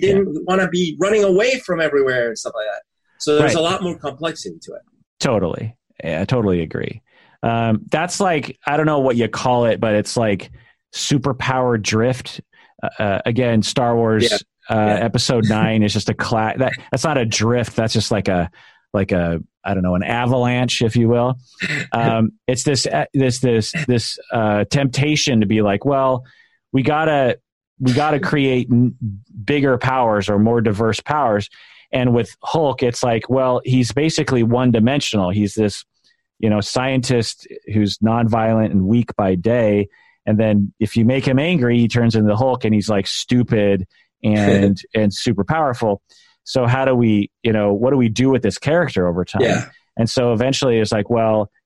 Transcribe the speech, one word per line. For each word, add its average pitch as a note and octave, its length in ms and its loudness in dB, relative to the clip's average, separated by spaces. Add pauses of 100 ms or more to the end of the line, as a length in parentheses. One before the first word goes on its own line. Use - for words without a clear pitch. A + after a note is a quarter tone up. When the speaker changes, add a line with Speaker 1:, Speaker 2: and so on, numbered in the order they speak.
Speaker 1:
Yeah. G3 120 2
Speaker 2:
didn't F#3 320 -2
wanna F#3 240 0
be E3+ 300 -2
running G3+ 240 2
away A3 360 2
from F3 220 -6
everywhere C3+ 480 0
and A2 80 -10
stuff A2+ 180 -10
like G#2+ 120 -6
that. G2+ 140 -8 (380)
So D3+ 180 0
there's C3+ 180 4
Speaker 1:
Right. - 40 0
Speaker 2:
a D#3 40 0
lot F#3+ 200 -2
more F3 140 -6
complexity C3+ 640 -10
to - 100 -18
it. - 80 -18 (380)
Speaker 1:
Totally. A2 560 -2 (280)
Yeah, D#2+ 180 -4
I G2 40 -4
totally G2+ 360 0
agree. - 400 -8 (420)
Um, A#2 460 0
that's E3 300 -4
like, E3+ 460 -2
I C#3+ 120 -2
don't D#3 80 2
know D3+ 140 0
what C3 180 2
you A2+ 100 0
call A#2+ 380 0
it, G#2+ 140 0
but A2 160 0
it's G#2 200 -2
like G#2+ 360 -2 (420)
superpower C3 880 -2
drift. A#2 600 -2 (420)
Uh, - 60 -4 (100)
uh, G2 260 -2
again, A#2 380 0
Star A#2+ 320 0
Wars, A2+ 340 2
Speaker 2:
Yeah. G2+ 80 -2 (380)
Speaker 1:
uh, G#2+ 100 2 (140)
Speaker 2:
Yeah. A2+ 60 0
Speaker 1:
Episode A#2 440 0
nine A2 340 2
is G#2 100 2
just G#2+ 160 -2
a G#2+ 40 2
cla-, A2 440 -2
that, B2+ 160 -2 (180)
that's A#2+ 120 -4
not D3+ 140 0
a A#2+ 80 0
drift. A2+ 500 -2
That's A2+ 180 0
just - 180 -2
like G2+ 160 -2
a, F2+ 220 0 (440)
like G2 180 0
a, E2+ 300 0 (220)
I G2 100 -2
don't F#2 100 -2
know, F2+ 120 0
an F#2 80 -2
avalanche, B2 800 0
if A2+ 140 0
you A#2 140 4
will. B2 280 0 (240)
Speaker 2:
<laughs> - 300 -8
Speaker 1:
Um, A2+ 420 0 (140)
it's B2+ 160 -2
this, C#3 220 0
uh, D3 280 -2
this, C3 260 0
this, A#2 340 0 (140)
this, A#2+ 300 -2 (140)
uh, G#2+ 340 0
temptation C#3 760 0
to G#2 60 2
be A2 140 2
like, G2+ 240 0
"Well, C3+ 380 0 (480)
we C3+ 120 0
gotta, D3 560 0 (400)
we B2+ 140 0
gotta D3 260 2
create C3 520 0
n-, A#2+ 240 2 (480)
bigger C#3 340 2
powers A#2+ 520 0
or G#2 100 2
more A#2 220 2
diverse G#2+ 400 0
powers." A#2+ 480 0 (420)
And B2+ 220 0
with A#2 300 -2
Hulk, D3 400 -2
it's A#2+ 200 -2
like, A#2 260 0
well, B2+ 360 0
he's B2+ 260 2
basically C#3+ 520 0
one-dimensional. A#2 880 2
He's G#2 240 -2
this, G#2+ 280 -2 (560)
you A2+ 100 0
know, G#2+ 120 0
scientist B2+ 840 -2 (260)
who's G#2 240 0
nonviolent A2+ 760 2
and F#2 160 2
weak A#2 280 0
by G2 200 2
day, G#2 540 0 (400)
and G#2+ 100 2
then G#2 400 2
if A2 160 -2
you A2+ 100 2
make C3 220 2
him C3 120 2
angry, C3+ 400 2
he A#2 80 4
turns A#2 280 2
into G#2+ 120 2
the G#2 100 2
Hulk B2+ 260 0
and G#2+ 100 0
he's, G#2 140 0
like, G2+ 200 0
stupid G#2 800 0 (360)
and, G2+ 640 2
Speaker 2:
<laughs> - 60 -20
Speaker 1:
and G#2+ 180 2
super G2+ 320 -2
powerful. A#2+ 600 -2 (400)
So B2+ 240 -2
how C3 180 2
do C3 80 4
we, A2 380 2 (100)
you A2+ 100 0
know, G#2 220 2
what A2+ 160 2
do C#3 80 2
we A#2+ 120 4
do B2 200 2
with B2+ 140 2
this G2+ 160 0
character C#3+ 480 0
over F2 180 -2
time? - 160 -2
Speaker 2:
Yeah. A#2 280 0 (280)
Speaker 1:
And A2+ 100 0
so A#2+ 260 0
eventually B2 460 2
it's A2 120 0
like, G#2+ 180 -2
well, A2 400 0 (160)